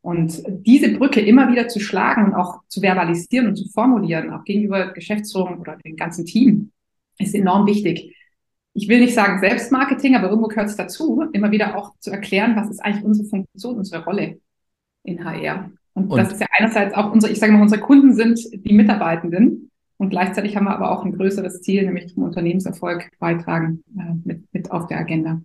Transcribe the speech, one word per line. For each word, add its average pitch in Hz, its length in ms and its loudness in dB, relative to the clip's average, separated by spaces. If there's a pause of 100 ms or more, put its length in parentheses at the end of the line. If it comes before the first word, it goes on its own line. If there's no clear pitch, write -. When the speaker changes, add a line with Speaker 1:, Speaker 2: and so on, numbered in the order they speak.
Speaker 1:
Und 170 460 -4
diese 233 420 4
Brücke 247 320 2
immer 247 300 6
wieder 240 160 2
zu 208 120 -6
schlagen 208 460 0
und 196 80 2
auch - 340 -4
zu 190 140 -8
verbalisieren 185 640 0
und 202 120 -2
zu - 120 -10
formulieren, 170 640 0
auch 165 100 -12
gegenüber 196 480 -2
Geschäftsführung 185 680 -6
oder 156 260 -14
dem 160 120 -16
ganzen 170 280 -8
Team, - 460 4 (480)
ist 196 160 -4
enorm 202 320 4
wichtig. 202 440 -2 (680)
Ich 202 120 -6
will 240 100 6
nicht 240 140 4
sagen 196 260 2
Selbstmarketing, 254 760 0
aber 185 100 0
irgendwo 220 220 0
gehört's 208 260 -4
dazu, 311 560 -4
immer 208 180 0
wieder 208 280 0
auch - 240 -12
zu 196 100 -10
erklären, 202 460 0
was 196 120 -4
ist - 140 -12
eigentlich 208 220 -4
unsere 214 240 2
Funktion, 208 480 -8
unsere 170 260 -8
Rolle 170 380 -6 (600)
in 170 220 -10
H 160 120 -10
R. 156 360 -8 (220)
Und 190 180 -2
Speaker 2:
Und 143 60 0
Speaker 1:
das - 160 0
ist - 80 -8
ja 190 100 -4
einerseits 202 420 0
auch 214 160 -2
unsere, 214 220 4
ich - 80 -4
sage 214 140 4
mal, 208 80 8
unsere 208 180 4
Kunden 277 360 8
sind 226 220 2 (140)
die - 220 0
Mitarbeitenden. 190 960 2 (240)
Und 190 140 -4
gleichzeitig 202 480 -2
haben 202 80 2
wir 196 100 -2
aber - 160 -2
auch 190 140 -4
ein 175 80 -4
größeres 190 480 -4
Ziel, 196 240 0
nämlich - 280 -8
zum - 100 -4
Unternehmenserfolg 175 920 -4
beitragen, 165 640 -4 (160)
äh, 170 160 -8 (120)
mit, 170 260 -10
mit - 200 -10
auf 170 160 -6
der 156 100 -8
Agenda. 165 480 -4